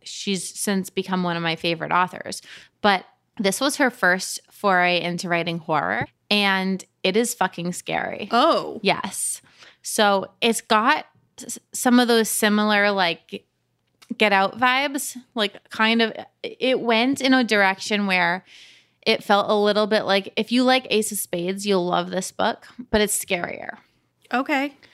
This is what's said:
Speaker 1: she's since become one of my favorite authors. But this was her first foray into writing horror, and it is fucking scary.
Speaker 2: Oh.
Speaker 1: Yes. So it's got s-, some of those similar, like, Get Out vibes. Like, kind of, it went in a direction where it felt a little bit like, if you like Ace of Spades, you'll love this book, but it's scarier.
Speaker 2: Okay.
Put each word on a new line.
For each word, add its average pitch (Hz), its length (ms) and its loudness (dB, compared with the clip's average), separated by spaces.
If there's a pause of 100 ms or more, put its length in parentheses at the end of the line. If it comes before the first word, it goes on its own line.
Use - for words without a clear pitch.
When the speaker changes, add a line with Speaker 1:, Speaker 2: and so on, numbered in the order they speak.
Speaker 1:
she's - 440 -6 (100)
since 190 320 -2
become 185 340 -4
one 170 140 -2
of 170 60 -4
my 165 120 -2
favorite 160 360 -4
authors. 180 500 -2 (400)
But 202 240 2 (340)
this 190 200 0
was 277 180 0
her 262 120 2
first 185 500 0 (120)
foray 180 500 2
into 175 280 -6
writing 170 300 -2
horror, 151 480 -2 (220)
and 190 540 0 (200)
it 190 140 0
is 233 160 0
fucking 175 400 -4
scary. - 580 -6
Speaker 2:
Oh. 240 520 0
Speaker 1:
Yes. - 580 -4 (400)
So 202 500 0 (100)
it's 226 200 0
got 226 440 2 (380)
s-, - 140 -12 (160)
some 247 260 4
of 240 80 4
those 226 220 4
similar, 208 640 2
like, 185 540 -2 (720)
Get 208 140 4
Out 196 280 2
vibes. 262 580 -2 (160)
Like, 208 360 -4
kind 226 320 2
of, 220 120 2 (300)
it 254 360 -2
went 240 420 0
in 262 120 2
a 262 100 4
direction 202 640 0
where 180 400 0 (560)
it - 220 0
felt 202 260 2
a 214 60 2
little 208 320 2
bit 202 160 0
like, 196 320 0
if 226 160 -2
you 247 120 2
like 254 280 2
Ace 214 200 0
of 202 60 -8
Spades, 190 480 -6
you'll 190 220 2
love 175 240 -2
this 185 200 -6
book, - 360 -4 (240)
but 214 100 2
it's 208 160 0
scarier. - 600 -6 (540)
Speaker 2:
Okay. 277 440 -2 (180)